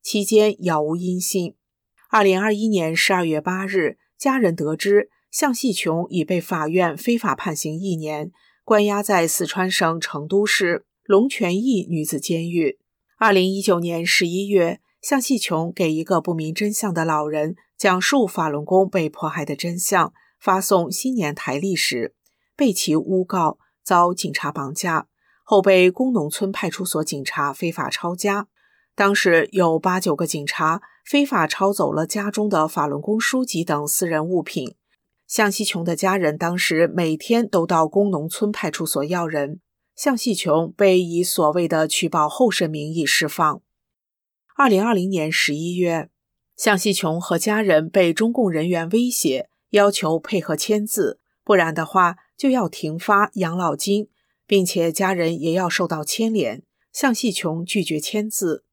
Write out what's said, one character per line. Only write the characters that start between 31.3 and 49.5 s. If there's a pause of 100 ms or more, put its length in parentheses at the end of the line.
抄
走
了
家
中
的
法
轮
功
书
籍
等
私
人
物
品。 (500)
向
细
琼
的
家
人
当
时
每
天
都
到
工
农
村
派
出
所
要
人， (360)
向
细
琼
被
以
所
谓
的
取
保
候
审
名
义
释
放。 (920)
二
零
二
零
年
十
一
月， (440)
向
细
琼
和
家
人
被
中
共
人
员
威
胁， (220)